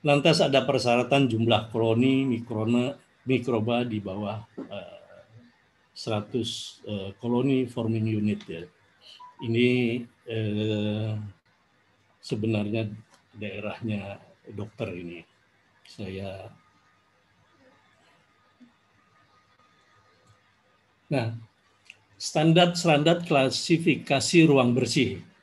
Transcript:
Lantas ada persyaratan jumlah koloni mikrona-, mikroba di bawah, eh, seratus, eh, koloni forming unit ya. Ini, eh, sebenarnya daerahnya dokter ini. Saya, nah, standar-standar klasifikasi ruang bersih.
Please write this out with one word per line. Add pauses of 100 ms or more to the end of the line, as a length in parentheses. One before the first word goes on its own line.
Lantas
ada
persyaratan
jumlah
koloni
mikrona-, (280)
mikroba
di
bawah, (240)
eh, (680)
seratus,
eh,
koloni
forming
unit
ya. (760)
Ini, (600)
eh, (1080)
sebenarnya (440)
daerahnya (320)
dokter
ini. (640)
Saya, (4000)
nah, (800)
standar-standar
klasifikasi
ruang
bersih. (220)